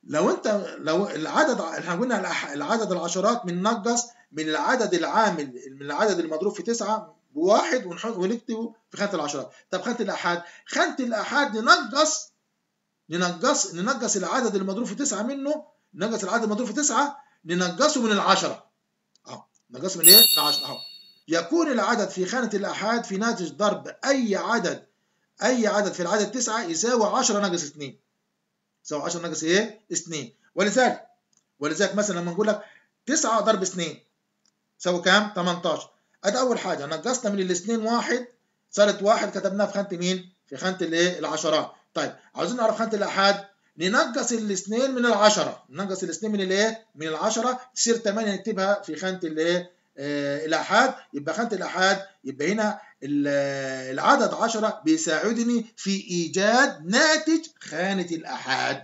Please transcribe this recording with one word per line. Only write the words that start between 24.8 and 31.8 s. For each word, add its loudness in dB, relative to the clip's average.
أي 2
عدد 0
في -10
العدد 0
تسعة -2
يساوي 0
عشرة 2
ناقص -2
اتنين. -14
يساوي -6
عشرة -4
ناقص -6
إيه؟ 2
اتنين. -8
ولذلك، 2
ولذلك 0